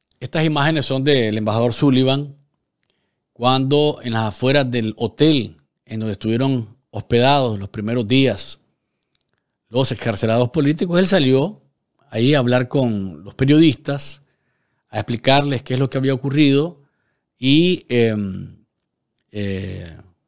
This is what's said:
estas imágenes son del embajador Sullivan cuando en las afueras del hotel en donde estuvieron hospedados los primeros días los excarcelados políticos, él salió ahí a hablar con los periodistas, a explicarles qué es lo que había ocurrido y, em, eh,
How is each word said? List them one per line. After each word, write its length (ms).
estas 260
imágenes 400
son 180
del 320
embajador 380
Sullivan 600
cuando 680
en 120
las 80
afueras 480
del 260
hotel 640
en 160
donde 120
estuvieron 680
hospedados 720
los 100
primeros 400
días 520
los 240
excarcelados 560
políticos, 500
él 100
salió 520
ahí 260
a 40
hablar 300
con 560
los 100
periodistas, 880
a 100
explicarles 640
qué 120
es 60
lo 100
que 80
había 160
ocurrido 680
y, 500
em, 760
eh, 640